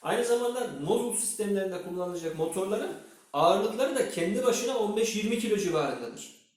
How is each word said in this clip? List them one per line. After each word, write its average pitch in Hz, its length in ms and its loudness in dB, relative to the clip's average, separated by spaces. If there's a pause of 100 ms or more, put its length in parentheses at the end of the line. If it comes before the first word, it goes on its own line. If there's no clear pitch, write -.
Aynı 214 220 0
zamanda 240 460 0 (100)
nozul 233 360 0
sistemlerinde 190 680 -2
kullanılacak 175 560 -4
motorların 190 540 -2 (400)
ağırlıkları 202 640 4
da 233 140 2
kendi 202 340 0
başına 240 340 2
on 208 180 0
beş 226 200 0
yirmi 220 220 0
kilo 214 180 2
civarındadır. 143 800 -2 (220)